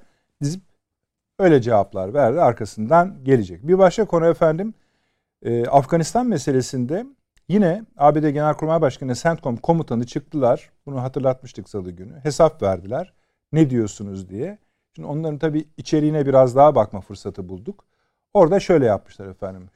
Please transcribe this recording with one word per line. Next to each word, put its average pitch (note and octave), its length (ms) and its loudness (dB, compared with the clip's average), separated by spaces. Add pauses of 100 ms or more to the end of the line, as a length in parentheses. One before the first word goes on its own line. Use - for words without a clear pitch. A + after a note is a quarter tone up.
(440)
dizip D#3+ 180 -6 (800)
öyle E3 220 4
cevaplar G2+ 520 -2
verdi. C#3 280 2
Arkasından C#3 840 0
gelecek. A2 440 0
Bir F#3 100 4
başka F#3+ 280 4
konu E3 200 0
efendim, E3+ 480 0 (680)
e, A#2 240 -2
Afganistan E3 600 0
meselesinde C#3 800 -2 (420)
yine G3+ 380 0 (120)
A D3 180 4
B D3+ 80 0
D D#3 80 0
Genelkurmay D3+ 500 -2
Başkanı C3 340 -2
centcom D3 420 -4
komutanı C3+ 480 -2
çıktılar. C#3 640 -2 (160)
Bunu C3+ 180 -8
hatırlatmıştık C3 640 -6
salı F#2 220 -10
günü. F2+ 320 -20
Hesap D#3 380 2
verdiler. B2+ 520 -4 (380)
"Ne D3+ 180 4
diyorsunuz?" G2+ 600 -6
diye. D3 280 -10 (380)
Şimdi D#3 120 -16
onların D3+ 320 -8
tabii D#3 260 -4 (120)
içeriğine D3+ 480 -2
biraz C3 300 4
daha C#3+ 200 6
bakma G#2 260 -2
fırsatı G2 480 -14
bulduk. G2 360 -16 (480)
Orada F#3 260 4
şöyle D#3+ 260 2
yapmışlar G2 420 -4
efendim. F#2+ 480 -16